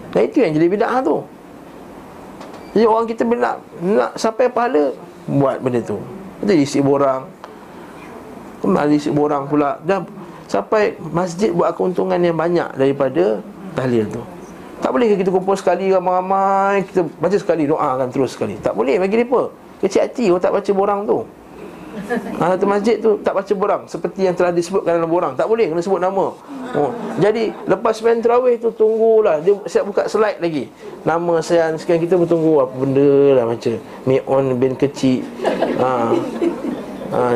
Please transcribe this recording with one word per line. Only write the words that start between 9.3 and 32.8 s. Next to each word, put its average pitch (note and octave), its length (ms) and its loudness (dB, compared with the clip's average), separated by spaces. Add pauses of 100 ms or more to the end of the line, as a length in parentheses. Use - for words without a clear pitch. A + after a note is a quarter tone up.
pula. D3 320 0
Dan F3+ 240 -2 (400)
sampai G3 640 0
masjid F3 480 -2
buat E3+ 160 2
keuntungan F#3 480 0
yang E3+ 160 2
banyak E3 400 0
daripada C#3 640 2 (320)
tahlil A#2+ 400 0
tu. A#2+ 80 -6 (600)
Tak - 120 -4
boleh A#3 240 2
ke F#3 80 -2
kita F#3 80 0
kumpul F#3 240 0
sekali F#3 360 0
ramai-ramai, G3 920 0
kita F3+ 320 -2
baca F#3 240 0
sekali, D#3+ 240 0
doakan C3+ 480 0
terus C3 240 0
sekali? G#2 240 -6
Tak - 160 -2
boleh, A#3 240 2
bagi G3 160 0
mereka A#3+ 320 0 (320)
kecil G3+ 240 2
hati A3 240 -2
orang F3+ 160 4
tak F#3 80 2
baca G3 240 0
borang G3+ 320 2
tu. C3 160 0 (1120)
Ha, E3+ 220 0
satu G3 100 0
masjid G#3 320 0
tu A3 220 2
tak F#3 100 0
baca F#3+ 220 -2
borang F#3+ 340 0
seperti F3+ 400 -2
yang F3 80 0
telah F3+ 160 2
disebutkan E3+ 480 0
dalam E3 80 -2
borang. E3 320 0
Tak E3 80 0
boleh, G#3+ 240 2
kena E3+ 80 0
sebut F3+ 240 0
nama. F#3 320 0 (400)
Oh, C#3+ 140 2 (260)
jadi G#3+ 380 2 (100)
lepas G3+ 400 0
main A#3 160 4
tarawih A#3+ 400 4
tu, A3+ 160 -2
tunggulah. A3 640 4
Dia G3 240 4
siap F#3+ 240 0
buka F#3+ 160 0
slide G#3 380 0
lagi. D3+ 260 -2 (400)
Nama E3+ 320 0
saya D#3+ 400 2
sekian, E3+ 160 2
kita E3+ 240 2
bertunggu D#3+ 480 4
apa B2+ 80 -12
benda C#3 640 6